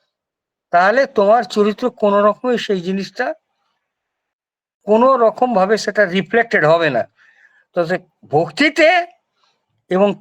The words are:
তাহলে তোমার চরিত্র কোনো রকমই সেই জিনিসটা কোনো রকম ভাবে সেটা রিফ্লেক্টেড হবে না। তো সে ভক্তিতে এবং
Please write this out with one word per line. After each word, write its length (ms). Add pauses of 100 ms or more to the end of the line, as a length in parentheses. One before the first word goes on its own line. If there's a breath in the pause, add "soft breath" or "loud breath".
(680)
তাহলে 360
তোমার 380
চরিত্র 460
কোনো 320
রকমই 360
সেই 240
জিনিসটা 520 (1500)
কোনো 320
রকম 360
ভাবে 240
সেটা 280
রিফ্লেক্টেড 600
হবে 240
না। 140 (720 soft breath)
তো 120
সে 140 (260)
ভক্তিতে 800 (840)
এবং 320